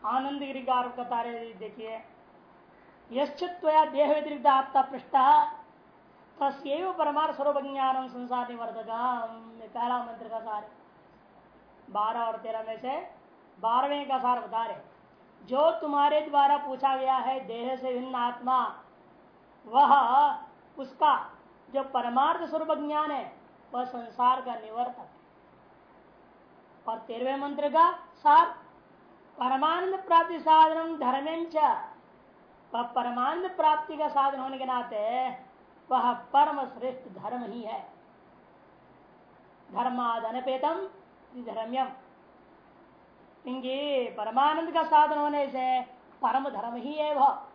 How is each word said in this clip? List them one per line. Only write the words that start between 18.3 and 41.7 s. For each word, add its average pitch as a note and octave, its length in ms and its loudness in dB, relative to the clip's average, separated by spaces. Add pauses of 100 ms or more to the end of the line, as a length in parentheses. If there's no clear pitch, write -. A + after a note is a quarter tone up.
वह, C4+ 680 6 (440)
उसका C4+ 540 0 (420)
जो C4+ 100 -2
परमार्थ C4+ 680 0
स्वरूप D#4+ 220 -2
ज्ञान D4+ 400 -2
है, C4 240 -8 (380)
वह B3+ 120 -4
संसार B3 560 0
का A#3+ 140 -8
निवर्तक A3 440 -8
है।" - 200 -20 (1700)
और A3+ 100 -6
तेरहवें B3+ 400 -6
मंत्र C#4+ 320 -4
का E4+ 220 8 (240)
सार, D4 320 8 (920)
"परमानंद D#4 560 0
प्राप्ति E4+ 440 2
साधनम D#4+ 580 6
धर्में C#4+ 520 -2
च", D4+ 60 -10 (1160)
वह A#3 80 -2
परमानंद B3 680 -2
प्राप्ति D#4 460 2
का D4+ 100 -2
साधन C#4 320 2
होने C4 180 -8
के B3+ 80 -6
नाते A#3+ 640 -4 (600)
वह B3 220 2
परम C#4+ 520 2
श्रेष्ठ B3+ 440 -10
धर्म A3 340 -10
ही A3+ 180 -10
है। G#3 320 -10 (1800)
"धर्माद A#3 520 -2
अनपेतम C4 520 -2 (680)
धर्म्यम", A3+ 420 -4 (1600)